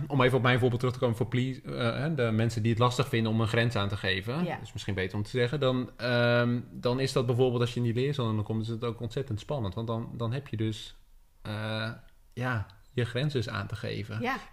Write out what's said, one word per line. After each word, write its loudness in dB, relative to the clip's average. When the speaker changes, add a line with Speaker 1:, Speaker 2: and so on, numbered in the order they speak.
Speaker 1:
om 2
even 6
op 2
mijn 6
voorbeeld 4
terug 0
te -8
komen 2
voor 0
please, -2
eh, -2
hè, -2
de 2
mensen 2
die 4
het 4
lastig 4
vinden 2
om 4
een 2
grens 2
aan 0
te -4
geven. -2
Speaker 2:
Ja. -4
Speaker 1:
Is -14
misschien -4
beter -2
om 0
te -6
zeggen. 0
Dan, 0
ehm, 4
dan 0
is 0
dat 2
bijvoorbeeld 4
als 2
je -4
in 2
die 0
leerzone 0
komt, -2
is -6
het -4
ook -4
ontzettend -4
spannend. -4
Want -4
dan, -4
dan -2
heb -6
je -6
dus, -4
eh, -4
ja, -2
je 0
grenzen -2
aan -4
te -8
geven. -6
Speaker 2:
Ja. -4